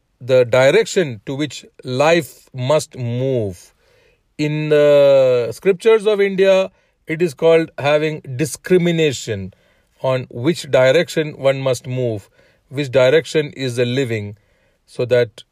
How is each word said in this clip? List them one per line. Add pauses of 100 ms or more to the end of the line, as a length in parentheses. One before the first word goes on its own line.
(200)
the
direction
to
which (200)
life
must
move. (680)
In
the
scriptures
of
India, (360)
it
is
called
having (160)
discrimination (480)
on
which
direction
one
must
move, (400)
which
direction
is
the
living, (480)
so
that